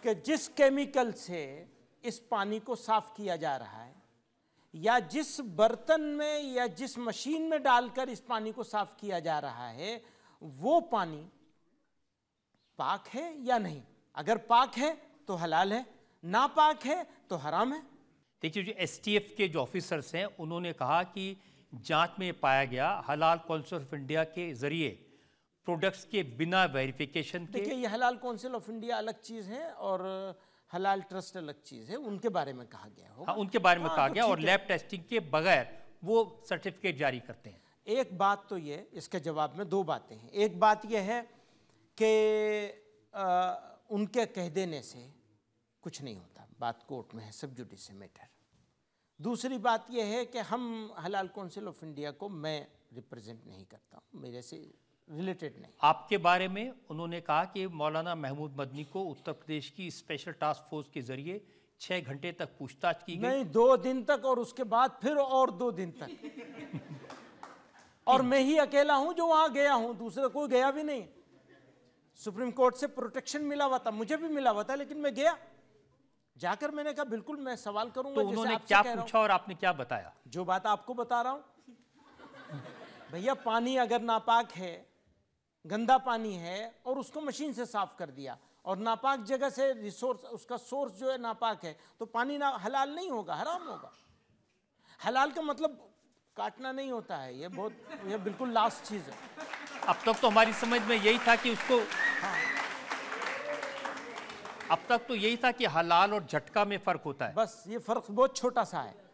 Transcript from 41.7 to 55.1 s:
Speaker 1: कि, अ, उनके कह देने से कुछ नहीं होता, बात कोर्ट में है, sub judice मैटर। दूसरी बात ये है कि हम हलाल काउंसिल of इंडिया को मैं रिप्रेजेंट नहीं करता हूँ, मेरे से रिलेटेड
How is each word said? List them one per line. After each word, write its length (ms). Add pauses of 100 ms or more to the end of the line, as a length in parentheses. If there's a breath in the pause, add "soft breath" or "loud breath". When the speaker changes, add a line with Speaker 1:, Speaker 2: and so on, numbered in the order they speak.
Speaker 1:
कि, 140 (1040)
अ, 140 (600)
उनके 360
कह 240
देने 320
से 240 (800)
कुछ 180
नहीं 140
होता, 320 (120)
बात 280
कोर्ट 280
में 80
है, 80
sub 180
judice 420
मैटर। 360 (920)
दूसरी 380
बात 340
ये 120
है 220
कि 140
हम 600
हलाल 280
काउंसिल 400
of 160
इंडिया 280
को 180
मैं 380 (260)
रिप्रेजेंट 540
नहीं 180
करता 320
हूँ, 240
मेरे 200
से 320 (360)
रिलेटेड 520